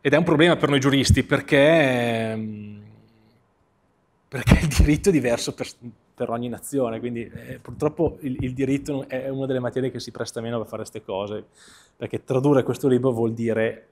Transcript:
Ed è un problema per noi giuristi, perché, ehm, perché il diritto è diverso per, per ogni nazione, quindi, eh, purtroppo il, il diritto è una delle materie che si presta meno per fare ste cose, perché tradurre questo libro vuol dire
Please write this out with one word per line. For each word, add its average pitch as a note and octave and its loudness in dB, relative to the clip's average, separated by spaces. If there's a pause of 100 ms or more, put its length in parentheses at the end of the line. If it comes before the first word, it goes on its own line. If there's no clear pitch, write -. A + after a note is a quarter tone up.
Ed C#3+ 4
è C#3+ 6
un E3 4
problema E3 4
per C#3 0
noi C#3+ 4
giuristi, C3+ 4
perché, B2+ 2
ehm, G#2+ -10 (1400)
perché - 4
il E3+ 0
diritto D3+ 4
è - 4
diverso B2 0
per, - -10 (440)
per A#2+ -8
ogni A#2+ -6
nazione, A#2 -4
quindi, A#2 -8
eh, B2+ -16
purtroppo D3+ -4
il, B2+ -6
il C3 -4
diritto C3+ -2
è C3 -6
una C3+ -6
delle B2+ -2
materie B2+ -4
che B2 -10
si - -14
presta A#2 -8
meno A#2 -6
per G#2+ -6
fare G#2+ -10
ste G#2+ -16
cose, G2+ -6 (520)
perché - -8
tradurre C3+ 2
questo C3+ -2
libro B2+ 2
vuol A2+ -2
dire A2+ -4